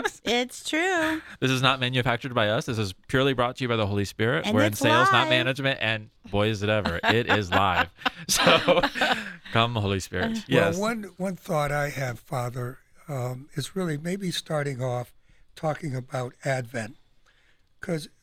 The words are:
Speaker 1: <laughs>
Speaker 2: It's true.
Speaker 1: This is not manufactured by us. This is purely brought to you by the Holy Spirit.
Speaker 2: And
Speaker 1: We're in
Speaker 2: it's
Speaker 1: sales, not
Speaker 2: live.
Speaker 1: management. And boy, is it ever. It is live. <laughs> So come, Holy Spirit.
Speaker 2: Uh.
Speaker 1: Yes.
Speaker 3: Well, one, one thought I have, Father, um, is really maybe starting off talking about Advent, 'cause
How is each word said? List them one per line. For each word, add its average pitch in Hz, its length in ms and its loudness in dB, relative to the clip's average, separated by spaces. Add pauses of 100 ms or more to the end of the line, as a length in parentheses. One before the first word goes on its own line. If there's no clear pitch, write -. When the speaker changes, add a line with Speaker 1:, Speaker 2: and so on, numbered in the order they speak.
(120)
Speaker 1:
<laughs> - 120 -20
Speaker 2:
It's 240 420 -2
true. 320 540 0 (180)
Speaker 1:
This 131 120 0
is 131 100 0
not 131 200 2
manufactured 123 540 -2
by 110 140 4
us. 113 180 0
This 117 120 -2
is 101 160 -2 (140)
purely 135 260 2
brought 123 220 0
to 135 80 -4
you 123 40 -2
by 117 80 2
the 110 100 2
Holy 101 200 0
Spirit. 120 400 0
Speaker 2:
And - 100 0
Speaker 1:
We're 107 60 6
in 107 100 4
Speaker 2:
it's 104 80 -6
Speaker 1:
sales, - 320 4
not 123 100 4
Speaker 2:
live. - 80 0
Speaker 1:
management. 131 520 2
And 110 260 -2 (220)
boy, 104 180 4
is 107 140 0
it 104 80 2
ever. 92 340 0
It 113 260 2
is - 200 2
live. - 440 2
<laughs> - 340 -6
So 170 520 4 (720)
come, 117 240 2
Holy 98 240 0
Spirit. 220 380 -2
Speaker 2:
Uh. - 100 -4
Speaker 1:
Yes. 120 260 4
Speaker 3:
Well, 190 80 -2
one, 220 200 -2 (160)
one 185 180 -4
thought 147 340 -2
I 143 200 0
have, 127 280 -4
Father, 123 600 -6 (300)
um, 127 460 -6
is - 220 -8
really 170 220 -2
maybe 180 340 -4
starting 143 500 -4
off 123 300 -4 (420)
talking 151 400 -4
about 127 380 -6 (120)
Advent, 127 520 -4 (840)
'cause 165 280 -4 (140)